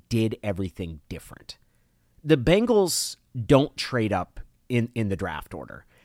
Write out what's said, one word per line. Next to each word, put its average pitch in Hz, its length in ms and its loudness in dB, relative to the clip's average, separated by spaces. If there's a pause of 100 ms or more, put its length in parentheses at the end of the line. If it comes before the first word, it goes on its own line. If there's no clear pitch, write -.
did 113 340 0
everything 90 640 -6
different. - 500 -16 (680)
The 156 140 6
Bengals 196 760 2 (320)
don't 139 300 4
trade 110 360 -2
up - 280 -4 (260)
in, 120 260 0
in 113 160 -2
the 95 60 -2
draft 82 400 -8
order. - 300 -16 (200)